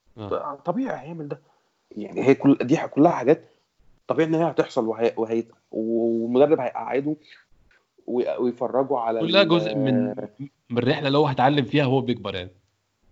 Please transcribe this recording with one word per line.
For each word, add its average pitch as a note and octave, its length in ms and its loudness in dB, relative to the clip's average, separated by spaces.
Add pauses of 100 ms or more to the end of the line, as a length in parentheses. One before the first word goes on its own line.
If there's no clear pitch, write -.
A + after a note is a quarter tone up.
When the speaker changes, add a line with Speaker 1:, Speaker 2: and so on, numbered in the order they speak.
(180)
Speaker 1:
آه. - 460 -6
Speaker 2:
طبيعي G3 420 -4
هيعمل D#3+ 220 -12
ده. D3 120 -10 (560)
يعني G2+ 300 -8
هي C3+ 80 8
كل، C#3 280 4
دي B2+ 160 2
ح-، - 80 -6
كلها E3 260 4
حاجات C#3+ 380 0 (580)
طبيعي C#3+ 200 2
إن D#3+ 60 0
هي D#3+ 160 2
هتحصل، B2+ 360 -2
وهي-، A2+ 300 0
وهي-، A2+ 280 -2 (260)
ومدرب A#2 880 2
هيقعده B2+ 560 -4 (920)
وي-، A#2+ 320 -2
ويفرجه B2 600 -2
على A2+ 220 -2
Speaker 1:
كلها F#3 220 2
Speaker 2:
ال- F3+ 60 2
Speaker 1:
جزء E3+ 260 0
من، B2 400 0 (560)
من A#2 80 0
الرحلة D3 280 0
اللي C#3 120 2
هو D3+ 80 2
هيتعلم C#3 380 2
فيها C#3+ 220 0
وهو C3 140 2
بيكبر A2+ 340 -4
يعني. F#2 160 -8 (600)